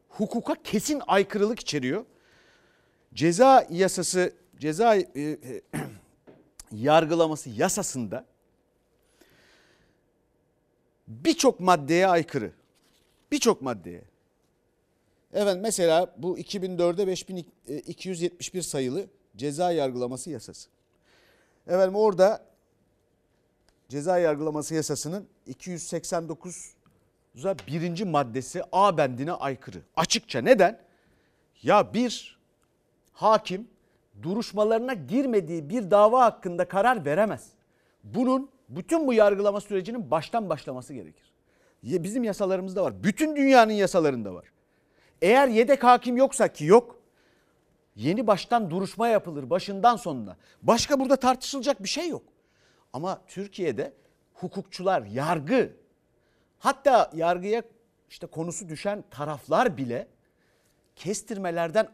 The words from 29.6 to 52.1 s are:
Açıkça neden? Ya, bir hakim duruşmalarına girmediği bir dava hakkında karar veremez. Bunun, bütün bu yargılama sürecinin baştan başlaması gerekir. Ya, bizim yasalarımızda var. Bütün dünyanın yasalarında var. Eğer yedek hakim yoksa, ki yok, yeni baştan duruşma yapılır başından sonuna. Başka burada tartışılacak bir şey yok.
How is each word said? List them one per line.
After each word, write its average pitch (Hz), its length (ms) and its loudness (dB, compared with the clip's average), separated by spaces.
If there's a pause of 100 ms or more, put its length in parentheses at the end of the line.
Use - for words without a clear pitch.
Açıkça - 460 -2
neden? 214 400 4 (800)
Ya, 175 320 2
bir - 460 -4 (760)
hakim 208 540 0 (560)
duruşmalarına 220 720 -2
girmediği 170 760 -2
bir 196 220 -4
dava 214 340 6
hakkında 175 420 -2
karar 202 380 0
veremez. 160 440 -2 (540)
Bunun, 254 460 -2 (200)
bütün 277 380 -2
bu 254 60 2
yargılama 202 480 4
sürecinin 196 500 -6
baştan 185 380 -2
başlaması 135 440 -8
gerekir. 87 400 -18 (500)
Ya, 160 200 -2
bizim 220 200 -4
yasalarımızda 190 600 -2
var. 104 200 -4
Bütün 302 320 0
dünyanın 262 380 6
yasalarında 151 600 0
var. 85 120 -16 (760)
Eğer 254 260 6
yedek 247 360 4
hakim 247 340 4
yoksa, 254 300 2
ki - 180 -6
yok, 220 360 4 (920)
yeni 180 320 0
baştan 208 440 0
duruşma 196 360 -4
yapılır 165 420 -2
başından 196 460 2
sonuna. 117 420 -10 (240)
Başka 233 380 2
burada 269 160 2
tartışılacak 254 680 -2
bir 190 60 -8
şey 339 200 -6
yok. 202 140 -8 (720)